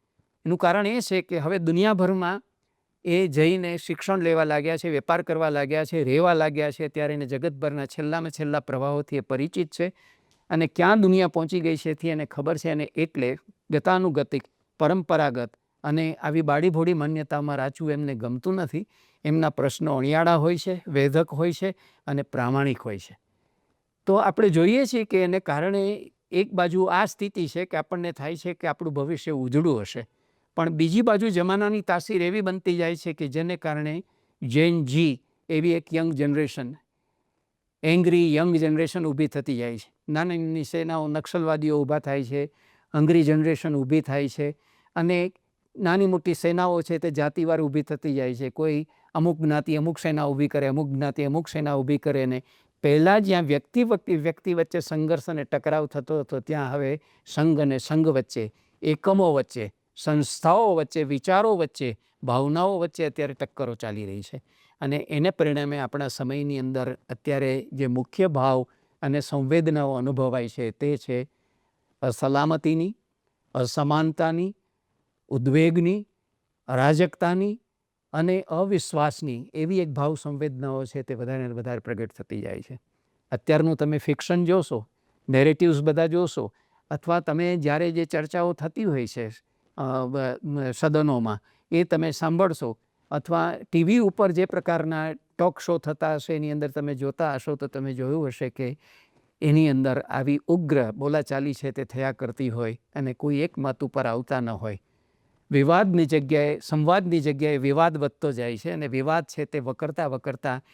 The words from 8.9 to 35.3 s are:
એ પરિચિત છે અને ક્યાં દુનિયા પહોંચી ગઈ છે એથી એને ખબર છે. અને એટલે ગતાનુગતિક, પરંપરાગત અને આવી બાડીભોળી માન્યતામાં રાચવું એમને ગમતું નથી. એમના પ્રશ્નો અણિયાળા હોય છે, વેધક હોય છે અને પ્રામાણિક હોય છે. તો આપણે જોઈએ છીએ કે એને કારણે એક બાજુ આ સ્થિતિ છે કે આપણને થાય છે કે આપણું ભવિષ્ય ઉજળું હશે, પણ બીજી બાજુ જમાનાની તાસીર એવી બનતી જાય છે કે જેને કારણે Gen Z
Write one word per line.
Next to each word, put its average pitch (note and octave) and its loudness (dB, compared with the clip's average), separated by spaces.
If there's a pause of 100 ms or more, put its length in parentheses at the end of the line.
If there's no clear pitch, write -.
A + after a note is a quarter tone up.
એ C3+ 0
પરિચિત D3+ -4
છે F3+ -4 (580)
અને D#3+ 2
ક્યાં G3 4
દુનિયા F#3 6
પહોંચી E3 -2
ગઈ D#3+ 0
છે D#3+ -6
એથી D#3 -4
એને D#3 -4
ખબર D3+ -4
છે. D#3+ -4
અને D3+ -2
એટલે C#3 -2 (340)
ગતાનુગતિક, D3+ 0 (340)
પરંપરાગત D3+ 0 (340)
અને D#3+ -2
આવી D#3+ -2
બાડીભોળી E3 2
માન્યતામાં D3 -4
રાચવું C#3 -4
એમને C#3+ -4
ગમતું B2 -4
નથી. F3 -6 (380)
એમના D#3 2
પ્રશ્નો C#3+ -2
અણિયાળા D#3 2
હોય E3 2
છે, F3+ -6
વેધક C#3+ 2
હોય D#3+ 0
છે F#3 -4 (320)
અને C#3+ -4
પ્રામાણિક C3 0
હોય G#2 -10
છે. - -20 (880)
તો G3 4
આપણે G#3+ 4
જોઈએ F#3+ 6
છીએ A3+ 0
કે F#3+ 2
એને F3+ 2
કારણે G3 -2 (180)
એક F#3+ 0
બાજુ F3+ 2
આ F#3 2
સ્થિતિ G3 -6
છે E3+ -6
કે F3+ -6
આપણને F3 -4
થાય D3+ -8
છે F3 -8
કે - -8
આપણું D#3 -4
ભવિષ્ય D3 -4
ઉજળું C3+ 0
હશે, A2+ -10 (480)
પણ E3 0
બીજી E3 2
બાજુ A3 2
જમાનાની G3 0
તાસીર F3+ -2
એવી F#3 0
બનતી F#3 -2
જાય E3+ -2
છે E3 -8
કે D3 -6
જેને E3 -4
કારણે D3+ -4 (380)
Gen D#3 2
Z C#3+ 2 (280)